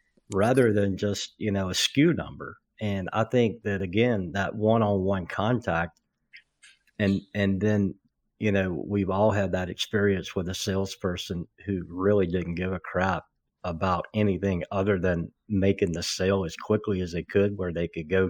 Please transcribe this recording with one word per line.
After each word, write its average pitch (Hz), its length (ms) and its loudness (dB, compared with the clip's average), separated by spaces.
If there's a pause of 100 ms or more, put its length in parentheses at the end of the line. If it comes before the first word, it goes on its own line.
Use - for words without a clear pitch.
(340)
rather 113 400 4
than 101 240 2
just, - 400 -4
you 107 140 -2
know, 95 180 0
a 90 40 -4
sku 147 420 2
number. 69 420 -10 (240)
And 98 300 -4
I 110 140 2
think 117 380 2
that, 98 180 -2
again, 98 540 0
that 95 200 -2
one-on-one 104 720 2
contact 95 720 -2 (960)
and, 98 220 2 (160)
and 98 240 2
then, 101 360 2 (440)
you 107 140 2
know, 92 180 2 (160)
we've 101 220 0
all 104 220 4
had 98 200 0
that 90 180 -2
experience 101 640 -2
with 87 140 -2
a 95 60 -6
salesperson 95 920 -4 (200)
who 98 240 -2
really 95 360 2
didn't 85 300 -4
give 92 160 -4
a 92 80 -6
crap 92 460 -2 (400)
about 90 480 -2
anything 98 580 0
other 101 260 0
than 87 340 0 (180)
making 98 420 2
the 80 120 -4
sale 95 420 0
as 82 100 -10
quickly 104 460 -2
as 85 100 -6
they 85 120 -4
could, 101 340 0
where 90 160 -4
they 85 160 -2
could 80 200 -8
go 95 200 2